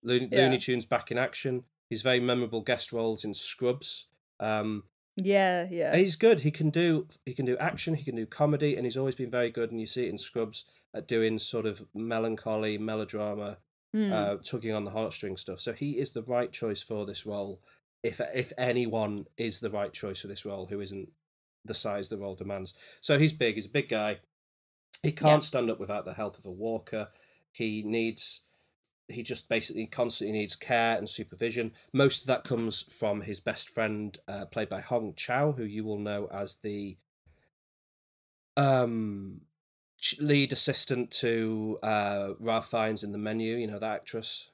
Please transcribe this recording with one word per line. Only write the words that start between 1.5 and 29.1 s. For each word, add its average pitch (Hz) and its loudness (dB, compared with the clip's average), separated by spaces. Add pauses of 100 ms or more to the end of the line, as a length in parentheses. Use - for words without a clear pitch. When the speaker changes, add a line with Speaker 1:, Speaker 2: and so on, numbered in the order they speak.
Speaker 1:
His 110 -2
very 127 4
memorable 123 0
guest - 0
roles 113 0
in 104 -4
Scrubs. - 4 (320)
Um, 107 -4 (320)
Speaker 2:
Yeah, 190 2
yeah. 160 -2
Speaker 1:
he's 185 8
good. 220 6
He 147 0
can 156 0
do, 165 0 (180)
he 127 -8
can 135 -4
do 123 0
action, 160 -2
he 139 -6
can 127 -6
do 113 -6
comedy, 147 0
and 120 -4
he's 123 2
always 135 -2
been 123 -8
very 123 0
good, 113 -4
and 113 -6
you 110 -2
see 123 2
it - -4
in 101 -8
Scrubs, - 0 (300)
at 104 -10
doing 110 2
sort 110 4
of 107 -6
melancholy, 110 -4
melodrama, 104 -6 (340)
Speaker 2:
Hmm. 214 -2
Speaker 1:
uh, 104 0
tugging 110 -2
on 107 -4
the 98 -10
heartstring 107 -4
stuff. - -4
So 127 2
he 143 -6
is 135 0
the 117 -8
right 120 -4
choice 107 -4
for 104 -6
this 101 -6
role, 101 -8 (440)
if, 117 -4
if 123 -4
anyone 113 -2 (100)
is 113 0
the 110 -6
right 101 -6
choice 98 -6
for 98 -8
this 98 -6
role 98 -10
who 101 -8
isn't 98 -8 (520)
the 110 -6
size 101 6
the 110 -2
role 95 -10
demands. 95 -8 (260)
So 147 4
he's 156 6
big, 117 0
he's 107 -4
a - -14
big 143 -2
guy. 107 -2 (840)
He 151 6
can't 151 4
Speaker 2:
Yeah. - 6
Speaker 1:
stand 120 0
up 107 -4
without 98 -6
the 95 -10
help 104 -8
of - -14
a 92 -12
walker. 107 -8 (420)
He 107 -4
needs, 113 0 (680)
he 120 -8